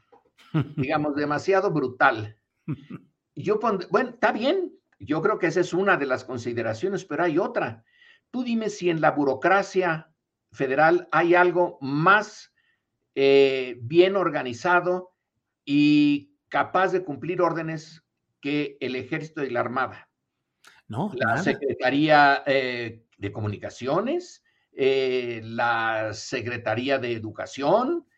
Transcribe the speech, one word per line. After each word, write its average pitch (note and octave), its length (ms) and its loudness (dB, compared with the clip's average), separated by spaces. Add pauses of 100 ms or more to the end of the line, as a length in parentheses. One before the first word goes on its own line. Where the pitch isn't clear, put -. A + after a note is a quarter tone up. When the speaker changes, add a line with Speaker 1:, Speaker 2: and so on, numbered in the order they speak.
(380)
Speaker 1:
<laughs> - 400 -4
Speaker 2:
digamos, D3+ 380 -2
demasiado D#3 560 0
brutal. B2 680 0 (960)
Yo G#3 240 -2
pond-, G3 300 -2
bueno, B3 220 0
está - 200 2
bien. D4 420 -2 (260)
Yo D3 240 -2
creo G#3+ 160 0
que F3 80 0
esa D#3+ 140 0
es E3+ 120 -2
una F#3 240 2
de C#3 80 -2
las B2+ 180 -2
consideraciones, A#2 840 -4
pero D3+ 180 -4
hay E3 160 0
otra. F#3 440 -4 (460)
Tú B3 140 -6
dime A3+ 260 -2
si F3 220 -2
en D#3+ 100 -2
la D3 100 4
burocracia E3 1000 0 (400)
federal D3+ 600 2
hay E3+ 220 2
algo F3+ 480 2
más, D#3+ 720 0 (640)
eh, C3+ 640 4
bien F3 340 4
organizado F3 960 -2 (520)
y D3 680 4 (140)
capaz F3 460 0
de F#3 100 -2
cumplir D#3 380 -6
órdenes D#3+ 640 -4 (340)
que D3 400 -4
el B2+ 160 -4
ejército D3 480 -6
y C3 60 -4
la A#2+ 120 -2
armada. B2 480 -6 (800)
Speaker 1:
No, D3 260 -6
Speaker 2:
La - 140 -4
Speaker 1:
nada. B2+ 160 0
Speaker 2:
Secretaría, C#3 1000 4
eh, B2+ 580 -2 (140)
de G2+ 140 -8
Comunicaciones, C3+ 1120 -6 (300)
eh, B2+ 720 0
la A2+ 680 -2
Secretaría B2 840 -4
de A#2+ 140 -6
Educación, C#3 920 -2 (120)